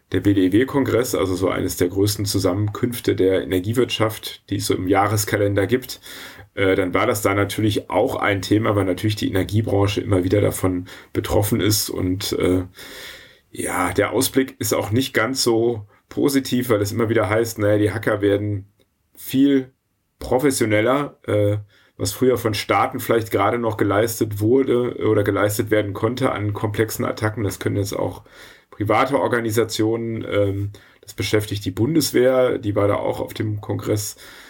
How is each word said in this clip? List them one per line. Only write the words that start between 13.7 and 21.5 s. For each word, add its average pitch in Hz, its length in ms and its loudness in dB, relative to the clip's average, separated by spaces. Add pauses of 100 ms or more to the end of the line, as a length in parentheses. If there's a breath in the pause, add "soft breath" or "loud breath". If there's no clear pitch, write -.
der - 200 0
Ausblick 131 460 0
ist - 160 -2
auch 90 160 -2
nicht 131 240 -2
ganz 120 280 0
so 117 440 0 (220 soft breath)
positiv, 135 600 0
weil 107 120 2
es 101 120 -2
immer 110 160 0
wieder 107 200 2
heißt, 113 300 -2
naja, 104 200 2
die 104 120 2
Hacker 107 300 -2
werden 101 460 0 (500)
viel 135 560 2 (460)
professioneller, 127 1080 0
äh, 104 300 2 (400 soft breath)